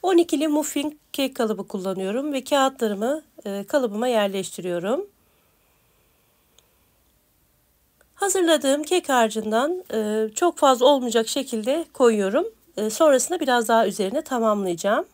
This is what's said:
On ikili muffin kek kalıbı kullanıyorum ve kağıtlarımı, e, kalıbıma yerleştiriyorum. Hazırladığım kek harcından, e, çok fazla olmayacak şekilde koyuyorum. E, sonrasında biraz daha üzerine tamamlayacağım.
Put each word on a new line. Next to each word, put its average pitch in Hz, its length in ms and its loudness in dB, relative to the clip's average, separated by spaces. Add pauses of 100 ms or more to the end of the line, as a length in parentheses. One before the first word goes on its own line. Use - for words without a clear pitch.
On 359 140 4
ikili 320 300 2
muffin 302 520 -2 (140)
kek 269 220 -4
kalıbı 208 320 -4
kullanıyorum 196 640 -6
ve 262 100 -6
kağıtlarımı, 269 760 0 (240)
e, 202 220 -8
kalıbıma 240 400 -2
yerleştiriyorum. 196 1000 -2 (3000)
Hazırladığım 320 680 2
kek 349 260 -2
harcından, 226 760 0 (100)
e, 220 420 -2
çok 349 220 0
fazla 254 280 4
olmayacak 247 420 4
şekilde 269 680 -4
koyuyorum. 226 520 2 (320)
E, 214 120 -2
sonrasında 302 500 2
biraz 247 280 0
daha 226 200 4
üzerine 208 340 -4
tamamlayacağım. 214 920 -2